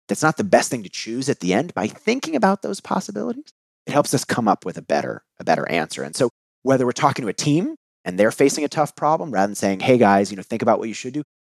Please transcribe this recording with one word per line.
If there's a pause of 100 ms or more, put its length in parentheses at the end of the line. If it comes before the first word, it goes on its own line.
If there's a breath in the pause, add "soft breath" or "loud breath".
that's
not
the
best
thing
to
choose
at
the
end,
by
thinking
about
those
possibilities, (340)
it
helps
us
come
up
with
a
better, (160)
a
better
answer.
And
so (320)
whether
we're
talking
to
a
team (300)
and
they're
facing
a
tough
problem,
rather
than
saying,
"Hey
guys,
you
know,
think
about
what
you
should
do," (180)